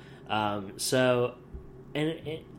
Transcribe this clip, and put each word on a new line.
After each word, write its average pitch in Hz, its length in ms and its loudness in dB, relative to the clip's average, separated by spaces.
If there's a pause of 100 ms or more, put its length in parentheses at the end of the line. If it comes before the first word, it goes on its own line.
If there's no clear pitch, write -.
(280)
Um, 104 500 0
so, 123 580 4 (580)
and 147 160 0
it, 160 360 -6 (140)